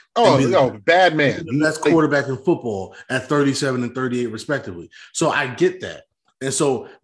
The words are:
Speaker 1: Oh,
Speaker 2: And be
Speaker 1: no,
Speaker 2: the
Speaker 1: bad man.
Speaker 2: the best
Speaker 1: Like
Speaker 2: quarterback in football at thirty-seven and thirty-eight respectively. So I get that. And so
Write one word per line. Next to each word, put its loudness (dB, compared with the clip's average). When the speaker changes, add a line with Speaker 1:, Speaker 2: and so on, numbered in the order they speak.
Speaker 1:
Oh, 6
Speaker 2:
And 4
be 0
Speaker 1:
no, 4
Speaker 2:
the -14
Speaker 1:
bad 4
man. 0
Speaker 2:
the -2
best -2
Speaker 1:
Like 4
Speaker 2:
quarterback 2
in -4
football -4
at -4
thirty-seven 0
and -6
thirty-eight -4
respectively. -8
So -2
I -2
get 0
that. -14
And -4
so -2